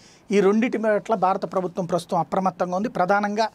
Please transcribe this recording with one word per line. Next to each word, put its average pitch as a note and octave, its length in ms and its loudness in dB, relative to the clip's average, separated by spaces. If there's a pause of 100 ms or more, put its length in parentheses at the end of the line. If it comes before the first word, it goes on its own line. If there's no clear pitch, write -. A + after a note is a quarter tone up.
(320)
ఈ G3+ 80 4
రెండిటి A3 380 4
పట్ల G#3+ 380 0
భారత F#3+ 360 0
ప్రభుత్వం F3+ 340 -4
ప్రస్తుతం F3 320 -2
అప్రమత్తంగా F3+ 600 -2
ఉంది. G#3+ 120 -2
ప్రధానంగా G#3 640 0